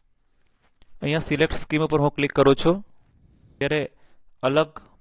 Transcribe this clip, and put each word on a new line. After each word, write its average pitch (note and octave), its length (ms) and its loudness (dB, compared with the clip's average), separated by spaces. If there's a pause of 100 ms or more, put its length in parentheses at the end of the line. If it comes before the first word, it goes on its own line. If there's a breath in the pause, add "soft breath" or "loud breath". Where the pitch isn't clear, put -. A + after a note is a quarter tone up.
(1040)
અહીંયા D3+ 160 -2
સિલેક્ટ D#3 360 -2
સ્કીમ D#3 300 -2
ઉપર D3+ 160 0
હું C#3+ 100 2
ક્લિક C#3 220 -4
કરું C#3 240 6
છું F#3+ 300 0 (720)
ત્યારે C#3+ 320 -4 (520)
અલગ D3+ 380 0 (200)